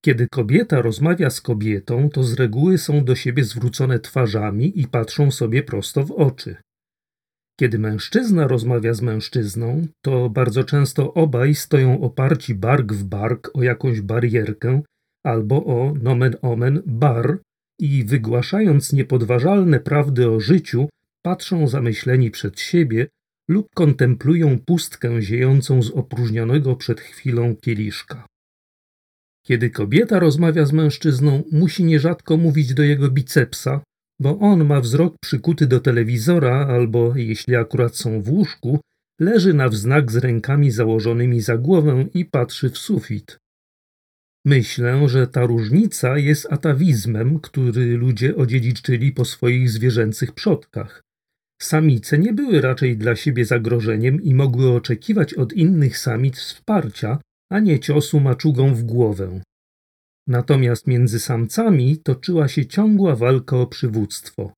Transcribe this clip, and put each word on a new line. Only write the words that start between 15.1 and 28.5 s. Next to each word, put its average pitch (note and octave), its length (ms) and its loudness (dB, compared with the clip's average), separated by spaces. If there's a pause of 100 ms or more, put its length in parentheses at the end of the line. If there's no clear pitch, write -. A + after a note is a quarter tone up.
albo A#2 380 -2
o, C3+ 380 -2
nomen B2 400 0
omen, B2+ 440 -2
bar B2+ 520 0 (420)
i C#3 240 0
wygłaszając C3+ 880 0
niepodważalne C3 880 2
prawdy C#3 500 0
o A2+ 100 0
życiu, C#3+ 480 0 (340)
patrzą E3+ 460 -2
zamyśleni B2 640 0
przed - 300 -10
siebie C3+ 460 0 (420)
lub G3+ 260 0
kontemplują C#3 840 2
pustkę A#2+ 640 -2
ziejącą B2+ 600 2
z G#2+ 80 -2
opróżnionego B2 880 -2
przed A#2+ 240 -4
chwilą A#2+ 560 -2
kieliszka. A2 720 -6 (1200)